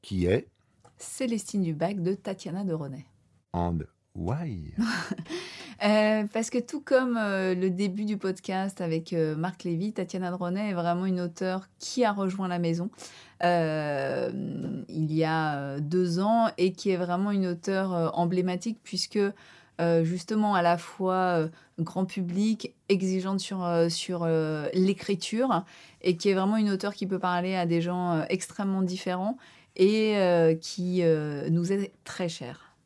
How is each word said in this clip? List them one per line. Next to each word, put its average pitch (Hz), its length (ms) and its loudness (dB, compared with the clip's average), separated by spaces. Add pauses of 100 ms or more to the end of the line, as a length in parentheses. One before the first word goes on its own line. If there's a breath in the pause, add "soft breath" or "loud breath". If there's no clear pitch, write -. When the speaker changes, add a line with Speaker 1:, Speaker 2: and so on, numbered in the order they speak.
Speaker 1:
qui 92 240 0
est 101 240 2 (480)
Speaker 2:
Célestine 226 640 -4
du 165 120 0
Bac 175 280 -2
de 180 120 0
Tatiana 190 500 -6
de 180 100 -2
René. 143 340 -8 (460)
Speaker 1:
And 87 260 0 (360)
why ? 98 640 -6
Speaker 2:
<laughs> 220 60 0 (1000 loud breath)
Euh, 214 480 4
parce 220 180 -2
que 254 80 -2
tout 240 220 -4
comme, 254 380 2
euh, 196 360 2
le 185 160 2
début 196 360 -2
du 208 100 -2
podcast 190 640 -4
avec, 165 320 -2
euh, 160 240 2
Marc 175 300 -4
Lévy, 180 260 -2
Tatiana 185 400 -4
de 180 40 -4
René 185 340 -2
est 196 40 -2
vraiment 175 320 0
une 185 140 0
auteure 185 480 -4 (120)
qui - 260 0
a 208 80 2
rejoint 190 340 -2
la 175 120 -2
maison, 170 300 0 (540 loud breath)
euh, 147 880 0 (560)
il 156 260 -2
y 160 120 2
a, 156 320 0
euh, 139 240 -6
deux 175 380 0
ans 226 380 4
et 185 140 4
qui 190 200 -2
est 180 40 4
vraiment 180 360 0
une 190 140 2
auteure, 185 480 -2
euh, 165 200 2
emblématique 180 680 0
puisque, - 360 -4 (640 loud breath)
euh, 170 240 4
justement 208 500 0
à 180 60 4
la 170 160 6
fois, 185 640 0
euh, 160 80 0 (280 loud breath)
grand 165 280 -2
public, 196 680 -2 (140)
exigeante 190 540 0
sur, 185 240 -6
euh, 170 240 4
sur, 170 340 -4
euh, 156 500 0
l'écriture 190 920 0 (360 loud breath)
et 180 140 2
qui 185 140 0
est 190 40 4
vraiment 190 220 2
une 214 140 2
auteure 196 240 -2
qui 202 120 -6
peut 190 140 -2
parler 180 360 0
à 180 100 0
des 170 160 2
gens, 175 320 0
euh, 156 160 2
extrêmement 190 520 -2
différents 185 560 -2 (380 loud breath)
et, 214 420 4
euh, 170 380 6
qui, 180 480 -2
euh, 151 460 2
nous 175 220 2
est 196 200 -2 (120)
très - 260 -4
chère. - 460 -12 (100)